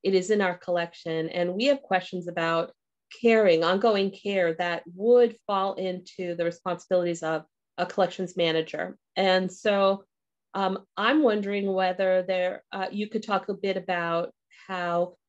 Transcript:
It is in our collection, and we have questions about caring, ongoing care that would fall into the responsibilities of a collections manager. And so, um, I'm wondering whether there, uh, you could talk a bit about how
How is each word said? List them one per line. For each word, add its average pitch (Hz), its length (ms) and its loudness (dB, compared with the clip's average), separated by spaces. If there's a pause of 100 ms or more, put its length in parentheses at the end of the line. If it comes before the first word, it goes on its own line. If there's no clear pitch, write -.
It 190 120 2
is 185 160 2
in 208 100 2
our 180 160 0
collection, 170 720 -4
and 175 260 -2
we 220 100 -2
have 277 160 2
questions 180 460 -4
about 165 440 -2 (500)
caring, 214 420 6
ongoing 196 480 2
care 190 440 -2
that 175 280 -4 (120)
would 233 400 4 (100)
fall 196 280 0
into 180 640 -6
the 170 100 -2
responsibilities 175 760 -2
of 160 220 -4 (340)
a 175 80 0
collections 180 520 -2
manager. 160 600 -2 (180)
And 185 360 2
so, 196 540 0 (480)
um, 190 320 -2 (120)
I'm 262 260 2
wondering 202 480 0
whether 185 520 0
there, 185 480 -4
uh, 190 200 -6
you 208 160 -4
could 214 160 -6
talk 196 260 -2
a 202 40 -4
bit 190 240 -4
about 170 560 -4 (340)
how 175 480 -2 (120)